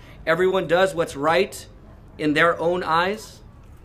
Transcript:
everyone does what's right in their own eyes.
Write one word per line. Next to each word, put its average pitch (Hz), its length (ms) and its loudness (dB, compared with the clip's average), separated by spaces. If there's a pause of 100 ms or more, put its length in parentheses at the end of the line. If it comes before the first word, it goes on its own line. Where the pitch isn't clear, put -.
(260)
everyone 180 420 2
does 180 280 2
what's 160 200 -4
right 165 520 0 (500)
in 151 160 -2
their 165 260 2
own 175 220 0
eyes. 180 600 -2 (440)